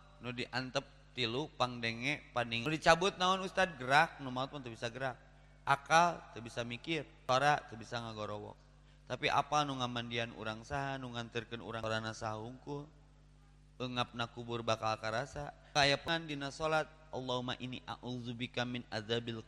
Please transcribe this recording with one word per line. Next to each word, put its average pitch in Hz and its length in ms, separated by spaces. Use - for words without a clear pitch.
Nu 123 80
diantep 127 560
tilu, 127 480
pangdenge, 123 720
paning. 117 320
Nu 156 80
dicabut 165 480
naon 185 240
Ustad? 180 320
Gerak, 143 480
nu 127 80
maot 131 160
mah 139 160
teu 120 80
bisa 117 160
gerak. 123 320
Akal 165 560
teu 110 80
bisa 120 160
mikir, 123 480
suara 139 320
teu 113 240
bisa 117 160
ngagorowok. 104 560
Tapi 127 240
apa 147 320
nu 135 160
ngamandian 120 560
urang 110 240
saha, 139 400
nu 127 160
nganterkeun 117 480
urang 113 160
sorana 110 320
saha 110 240
hungkul? 131 480
Eungapna 123 480
kubur 117 320
bakal 110 400
karasa. 131 560
Kaya 139 240
pan 165 320
dina 139 240
salat, 156 320
"Allahumma 127 560
inni 127 240
a'udzubika 120 800
min 123 240
adzabil 113 560